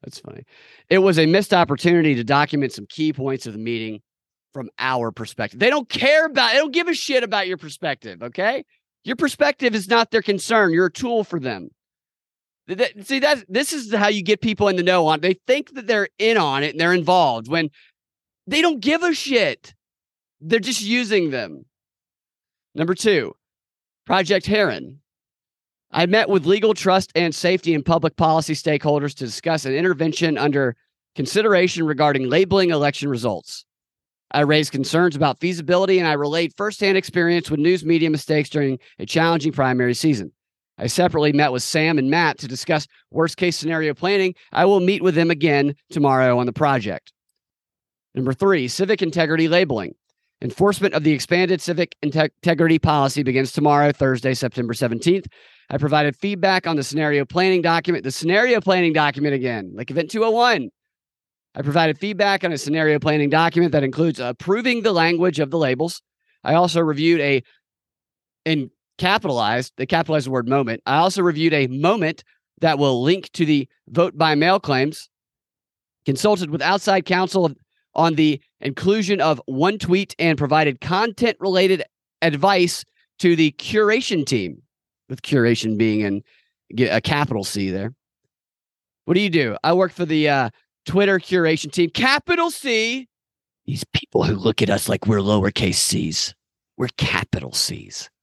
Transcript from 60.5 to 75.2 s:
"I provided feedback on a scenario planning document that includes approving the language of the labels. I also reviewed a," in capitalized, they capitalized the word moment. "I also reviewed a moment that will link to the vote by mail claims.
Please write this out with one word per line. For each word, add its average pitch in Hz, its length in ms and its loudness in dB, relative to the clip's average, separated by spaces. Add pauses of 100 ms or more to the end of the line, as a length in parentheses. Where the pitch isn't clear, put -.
"I - 80 -10
provided 151 380 0
feedback 202 440 0
on 175 80 -2
a 151 60 -4
scenario 151 400 0
planning 151 320 0
document 165 440 2
that 147 100 2
includes 139 360 -2
approving 208 600 -2
the 208 120 0
language 170 460 0
of 139 120 -2
the 165 80 -2
labels. 143 420 -2 (420)
I 151 120 0
also 170 260 2
reviewed 160 400 2
a," 139 220 0 (1000)
in 151 260 -2 (260)
capitalized, 131 800 -2
they 135 80 -6
capitalized 156 420 -2
the 131 40 -6
word 123 180 -2
moment. 131 360 -2
"I 135 120 0
also 190 240 2
reviewed 160 320 2
a 139 140 2
moment 160 560 0 (360)
that 156 180 2
will 135 240 2
link 175 320 0
to 170 120 0
the 147 220 0 (200)
vote 170 300 0
by 156 180 2
mail 175 240 2
claims. 143 500 -2 (960)